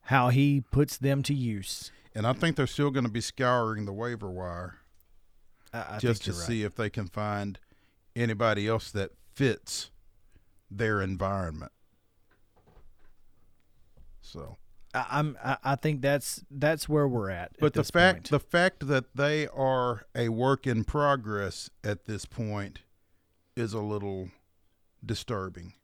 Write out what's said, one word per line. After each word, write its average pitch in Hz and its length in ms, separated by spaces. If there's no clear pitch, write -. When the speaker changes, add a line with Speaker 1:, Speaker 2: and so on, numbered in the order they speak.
Speaker 1:
how 123 260
he 139 400
puts 143 280
them 139 260
to 143 100
use. 113 580
Speaker 2:
And 110 140
I 127 60
think 165 240
they're 131 100
still 147 240
gonna 127 180
be 110 120
scouring 113 640
the 98 80
waiver 107 360
wire 90 480
Speaker 1:
I, 107 220
I - 20
Speaker 2:
just 113 260
Speaker 1:
think - 120
Speaker 2:
to - 20
Speaker 1:
you're 85 100
Speaker 2:
see 113 160
Speaker 1:
right. 104 40
Speaker 2:
if - 80
they 107 140
can 101 180
find 101 500
anybody 110 520
else 113 240
that 98 200
fits - 560
their 104 320
environment. 95 680
So - 360
Speaker 1:
I, 123 180
I'm, 147 320
I, 127 200
I 135 120
think 147 260
that's, 139 500
that's 147 380
where 147 180
we're 113 220
at, 87 300
Speaker 2:
But 151 80
Speaker 1:
at 147 60
Speaker 2:
the 160 60
Speaker 1:
this - 100
Speaker 2:
fact, 180 280
Speaker 1:
point. - 120
Speaker 2:
the 147 100
fact 175 480
that 135 280
they 147 320
are 127 580
a 120 140
work 127 380
in 123 160
progress 107 840
at 104 220
this 107 200
point 104 560
is 117 180
a 113 60
little 101 500
disturbing. 95 680